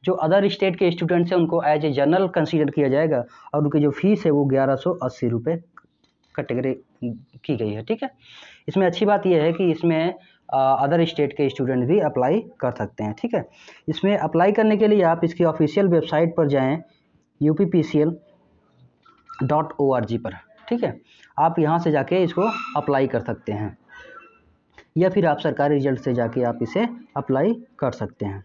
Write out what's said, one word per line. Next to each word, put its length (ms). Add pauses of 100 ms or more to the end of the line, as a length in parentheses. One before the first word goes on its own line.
जो 100
अदर 360
स्टेट 260
के 160
स्टूडेंट्स 400
हैं 80
उनको 260
as 180
a 100
general 420
कंसीडर 360
किया 180
जाएगा 340 (300)
और 100
उनकी 160
जो 120
फीस 340
है 60
वो 140
ग्यारह 300
सौ 180 (100)
अस्सी 240
रुपये 340 (760)
कैटेगरी 380 (720)
की 100
गई 140
है। 140
ठीक 200
है, 60 (580)
इसमें 180
अच्छी 200
बात 200
यह 180
है 100
कि 180
इसमें, 420 (360)
अ, 360
other 200
state 280
के 160
स्टूडेंट 380
भी 140
अप्लाई 380 (200)
कर 120
सकते 320
हैं, 100
ठीक 200
है। 140 (400)
इसमें 300
अप्लाई 340
करने 260
के 100
लिए 160
आप 200
इसकी 220
ऑफिशियल 420
वेबसाइट 500
पर 100
जाएं, 340 (600)
यू 120
पी 120
पी 180
सी 160
एल 160 (1300)
डॉट 360
ओ 140
आर 120
जी 120
पर, 160 (340)
ठीक 160
है। 160 (380)
आप 220
यहाँ 200
से 120
जाके 320
इसको 180 (360)
अप्लाई 300
कर 140
सकते 300
हैं 260 (1200)
या 120
फिर 160
आप 140
सरकारी 360
रिजल्ट 240
से 140
जाके 300
आप 180
इसे 260 (300)
अप्लाई 360 (260)
कर 120
सकते 340
हैं। 200